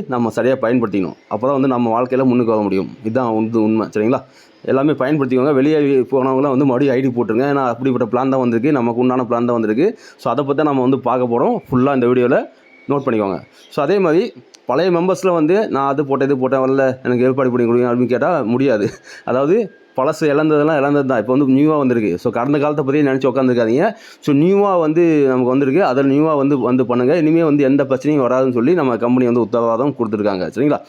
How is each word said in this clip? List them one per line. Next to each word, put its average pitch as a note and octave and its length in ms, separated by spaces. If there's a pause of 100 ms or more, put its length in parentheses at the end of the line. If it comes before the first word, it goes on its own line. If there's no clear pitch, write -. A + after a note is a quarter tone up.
நம்ம A#2+ 240
சரியா B2 260
பயன்படுத்திக்கணும். A2+ 600 (100)
அப்பதான் B2+ 300
வந்து C3+ 160
நம்ம A#2+ 180
வாழ்க்கையில B2+ 340
முன்னுக்கு A#2+ 300
வர G#2+ 80
முடியும். F#2+ 340
இதுதான் A2+ 360
வந்து A2+ 280
உண்மை, A2 260
சரிங்களா? A2+ 320 (440)
எல்லாமே C#3 300
பயன்படுத்திக்கோங்க. C3 600
வெளியே D3 260 (260)
போனவங்களாம் C3+ 500
வந்து C#3 120
மறுபடியும் C3 280
ஐடி C3 160
போட்டுருங்க. A#2 380
ஏன்னா C#3 180
அப்படிப்பட்ட B2 400
பிளான் B2+ 260
தான் C3 100
வந்திருக்கு, A#2+ 280
நமக்கு A#2+ 300
உண்டான B2+ 240
பிளான் A#2+ 240
தான் A#2+ 100
வந்திருக்கு. A2 280 (300)
So, - 120
அதை C3 160
பத்தி C#3+ 220
நம்ம C3+ 160
வந்து B2+ 180
பார்க்க B2 320
போறோம். F#3 280
ஃபுல்லா C3+ 320
இந்த B2 160
வீடியோல B2+ 300 (480)
நோட் C#3 180
பண்ணிக்கோங்க. G2+ 340 (300)
So, - 120
அதே E3 180
மாதிரி F3+ 240 (420)
பழைய D#3 260
மெம்பர்ஸ்ல F3+ 400
வந்து E3 240 (140)
நான் C3+ 200
அது C#3 140
போட்டேன், C3+ 240
இது C#3+ 100
போட்டேன், C3 240
வரல, C3+ 240 (160)
எனக்கு B2 240
ஏற்பாடு C3 260
பண்ணி A#2+ 160
கொடுங்க A#2+ 200
அப்படின்னு B2 260
கேட்டா C3 160 (160)
முடியாது. A#2 400 (400)
அதாவது C#3 300 (380)
பழசு D3+ 340
இழந்ததெல்லாம் D3+ 520
இழந்தது C#3+ 280
தான். B2+ 140
இப்போ A2 120
வந்து C#3 160
நியூவா D3 280
வந்திருக்கு. B2 400
So, G#2 120
கடந்த B2 300
காலத்தை D3 240
பத்தி C3+ 180
நினைச்சு C3+ 280
உட்காந்துருக்காதீங்க. B2 560 (360)
So, D3+ 120
நியூவா G3 440
வந்து D#3+ 260 (220)
நமக்கு B2+ 260
வந்திருக்கு. C#3 320
அதில் C#3 280
நியூவா D3+ 240
வந்து, C#3+ 240
வந்து B2 260
பண்ணுங்க. B2 320
இனிமே D#3+ 260
வந்து D3 200
எந்த C#3 220
பிரச்சனையும் C3+ 400
வராதுன்னு B2+ 320
சொல்லி B2 160
நம்ம C3 240
கம்பெனி B2 300
வந்து A#2+ 180
உத்தரவாதம் A#2 500
கொடுத்துருக்காங்க, G#2 540
சரிங்களா? B2 400